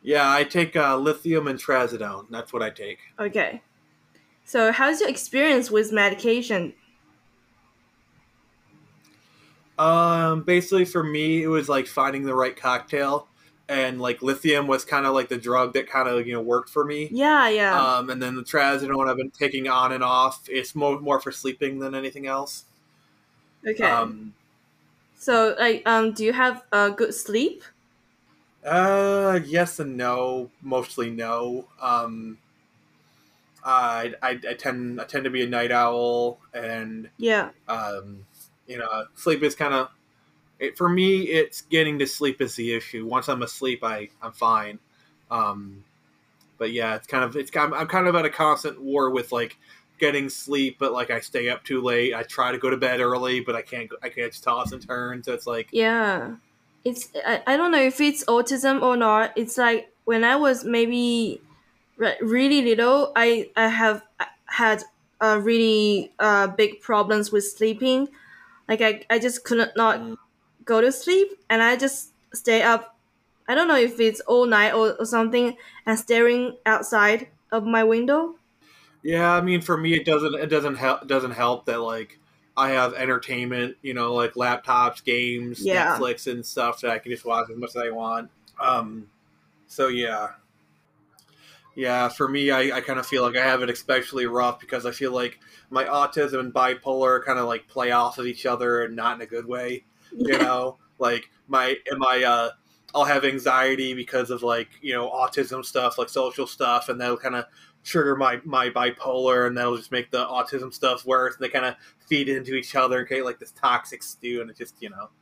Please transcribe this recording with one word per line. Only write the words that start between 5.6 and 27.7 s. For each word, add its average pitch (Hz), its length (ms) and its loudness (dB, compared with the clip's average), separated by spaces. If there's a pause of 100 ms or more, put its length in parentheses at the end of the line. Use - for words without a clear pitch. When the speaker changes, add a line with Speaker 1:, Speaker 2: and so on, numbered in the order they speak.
Speaker 2:
with 214 220 2
medication? 208 840 0 (3000)
Speaker 1:
Um, 165 640 4
basically 180 420 4
for 180 180 -2
me, 156 400 0
it 156 40 -2
was, 156 220 0
like, 135 180 0
finding 139 380 -2
the 135 100 -2
right 131 220 0
cocktail, 139 720 -2 (400)
and, 131 320 -2
like, 123 220 -4
lithium 143 440 2
was 135 180 0
kinda, 139 260 0
like, 135 180 0
the 123 100 -4
drug 123 360 0
that 131 160 -2
kinda, 123 340 0
you 120 80 -6
know, 117 100 -4
worked 120 280 0
for 147 140 0
me. 147 260 -6
Speaker 2:
Yeah, 277 380 4
yeah. 208 320 2 (180)
Speaker 1:
Um, 127 120 -4
and 127 100 -6
then 127 140 -4
the 127 80 -8
trazodone 139 680 0
I've 127 80 0
been 131 140 -6
taking 135 380 -4
on 127 240 2
and 127 120 -4
off. 127 440 0
It's 127 260 -6
mo-, 143 240 0
more 143 220 0
for 131 120 -10
sleeping 135 460 -6
than 135 160 -8
anything 135 320 -10
else. 135 380 -8 (1040)
Speaker 2:
Okay. 220 180 -2
Speaker 1:
Um, 185 500 0 (840)
Speaker 2:
So, 226 400 2
like, 233 300 2
um, 226 260 4
do 220 120 -4
you 220 80 2
have 254 400 0
a 202 180 4
good 214 240 -2
sleep? - 480 -2 (1000)